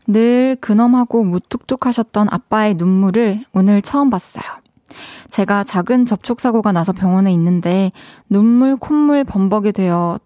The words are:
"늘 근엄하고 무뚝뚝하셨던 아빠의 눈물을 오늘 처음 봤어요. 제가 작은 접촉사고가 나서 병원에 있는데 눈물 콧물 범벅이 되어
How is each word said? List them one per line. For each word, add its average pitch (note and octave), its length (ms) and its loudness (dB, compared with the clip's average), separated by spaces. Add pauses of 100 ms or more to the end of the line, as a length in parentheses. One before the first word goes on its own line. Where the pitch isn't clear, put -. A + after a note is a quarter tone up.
"늘 A#3+ 480 2
근엄하고 A#3+ 680 2
무뚝뚝하셨던 G#3+ 1080 -2
아빠의 G#3+ 440 -2
눈물을 G3 800 0
오늘 G3+ 280 2
처음 C#4+ 280 0
봤어요. - 340 -6 (840)
제가 G3+ 340 -2
작은 A#3 420 0
접촉사고가 A3+ 680 -2
나서 F3+ 220 0
병원에 F#3+ 400 0
있는데 F3+ 580 0 (380)
눈물 A#3+ 480 4
콧물 D4 460 0
범벅이 G3+ 500 0
되어 F3 520 -2